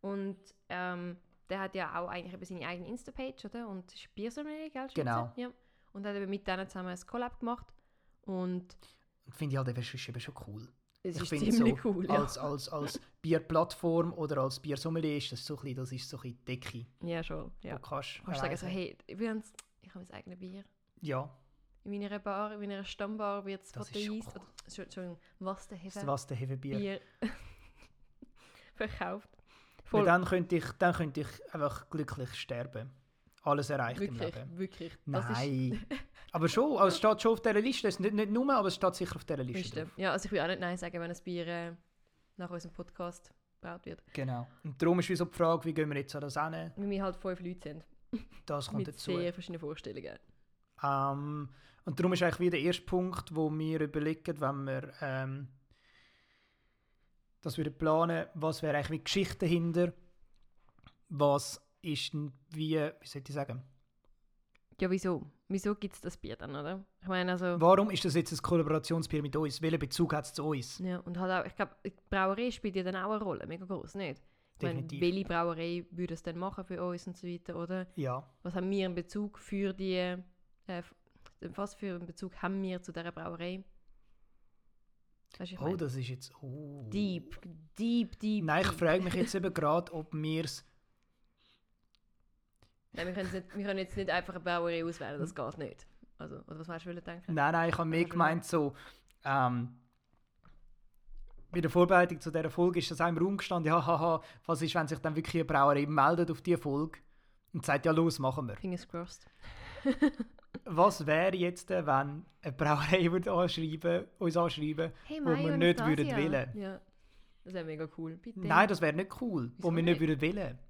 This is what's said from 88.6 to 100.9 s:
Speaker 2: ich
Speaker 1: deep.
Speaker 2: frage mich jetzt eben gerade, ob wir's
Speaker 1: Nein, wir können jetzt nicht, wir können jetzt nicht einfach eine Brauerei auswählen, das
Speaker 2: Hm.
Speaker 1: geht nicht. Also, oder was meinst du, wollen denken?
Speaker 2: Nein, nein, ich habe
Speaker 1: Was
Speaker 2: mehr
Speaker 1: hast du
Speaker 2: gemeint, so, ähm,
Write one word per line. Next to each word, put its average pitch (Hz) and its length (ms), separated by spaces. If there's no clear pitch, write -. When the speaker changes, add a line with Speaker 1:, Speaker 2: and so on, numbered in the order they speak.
Speaker 2:
ich - 60
Speaker 1:
deep. - 100
Speaker 2:
frage 170 240
mich 180 100
jetzt 180 220
eben 175 180
gerade, 160 400
ob 156 200
wir's 156 520
Speaker 1:
Nein, 170 140
wir 180 60
können 185 200
jetzt - 0
nicht, 185 240
wir 202 80
können 196 140
jetzt 185 180
nicht 196 120
einfach 180 260
eine 170 80
Brauerei 170 420
auswählen, 156 340
das 170 160
Speaker 2:
Hm. - 0
Speaker 1:
geht 123 220
nicht. - 300
Also, 143 200
oder - 220
was 160 80
meinst 170 180
du, 180 40
wollen 175 140
denken? 170 300
Speaker 2:
Nein, 151 180
nein, 170 180
ich - 80
habe 170 60
Speaker 1:
Was 160 60
Speaker 2:
mehr 160 100
Speaker 1:
hast 175 80
du 170 40
Speaker 2:
gemeint, 170 340
so, 147 280
ähm, 123 540